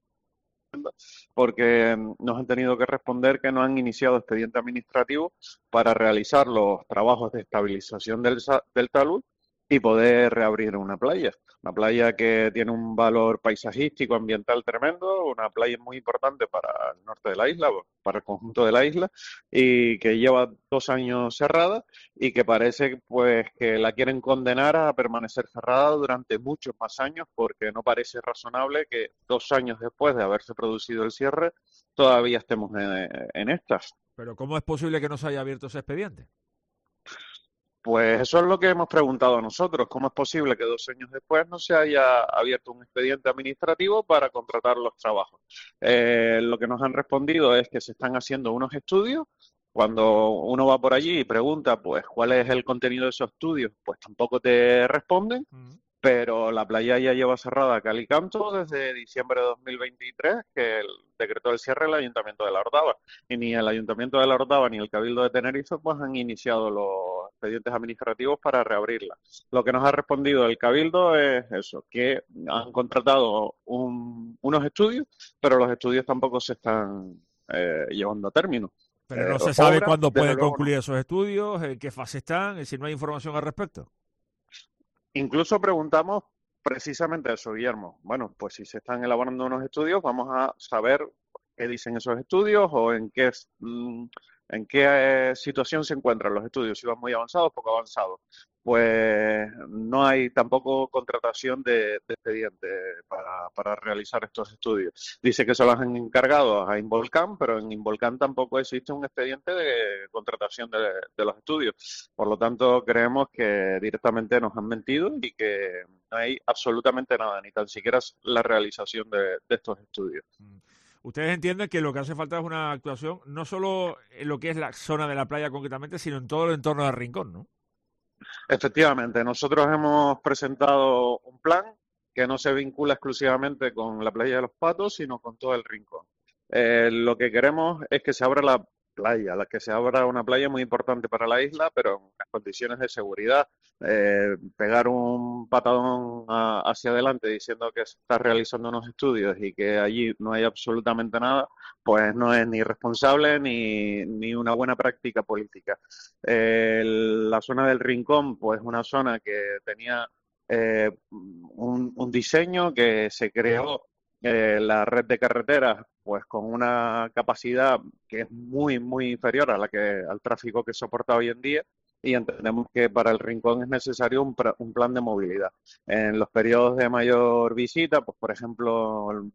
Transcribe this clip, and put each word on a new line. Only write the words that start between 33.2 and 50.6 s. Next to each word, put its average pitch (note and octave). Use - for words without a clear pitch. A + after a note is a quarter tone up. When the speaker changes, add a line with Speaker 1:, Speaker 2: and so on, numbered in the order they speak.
Speaker 1:
en G#2
estas. -
Speaker 2:
Pero A#2
¿cómo C#3
es D3
posible D#3
que C#3+
no C#3+
se C3+
haya C#3
abierto C3+
ese C3+
expediente? C#3+
Speaker 1:
Pues A2+
eso C#3+
es F3
lo F#3
que F#3
hemos F3
preguntado C3
nosotros. B2+
¿Cómo C3
es C3
posible D3
que A#2
dos A#2
años B2+
después D#3
no F3
se F3
haya C#3
abierto B2
un B2
expediente C3
administrativo D#3+
para C#3+
contratar A#2+
los A#2+
trabajos? G#2
Eh, A#2
lo A#2
que A#2
nos B2
han C3
respondido C#3+
es A#2+
que A#2+
se A2+
están B2+
haciendo B2+
unos C3
estudios. A3+
Cuando A2
uno A2+